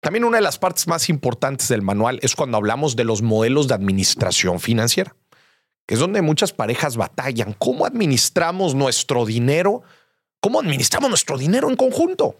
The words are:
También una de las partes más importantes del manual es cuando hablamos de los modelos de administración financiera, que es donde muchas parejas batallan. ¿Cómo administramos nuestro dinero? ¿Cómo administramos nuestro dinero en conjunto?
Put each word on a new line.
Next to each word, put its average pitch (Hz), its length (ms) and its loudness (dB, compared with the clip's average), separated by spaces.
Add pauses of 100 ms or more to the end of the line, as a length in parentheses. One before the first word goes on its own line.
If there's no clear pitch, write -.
También 214 240 -2
una 233 140 2
de 214 40 2
las 165 160 -2
partes 180 280 -2
más 165 220 -2
importantes 135 600 -2
del 110 120 0
manual 104 420 0
es 131 120 0
cuando 127 240 -2
hablamos 117 380 0
de 123 80 0
los 110 180 0
modelos 117 460 2
de 127 60 2
administración 95 840 0
financiera, 117 560 0 (680)
que - 80 -2
es 113 60 2
donde 190 220 2
muchas 156 300 2
parejas 120 440 -2
batallan. 113 600 -4
¿Cómo - 300 0
administramos 175 880 0
nuestro 131 500 0
dinero? 139 580 0 (580)
¿Cómo 233 200 0
administramos 170 480 0
nuestro 143 300 -2
dinero 202 320 2
en 262 60 0
conjunto? 330 640 0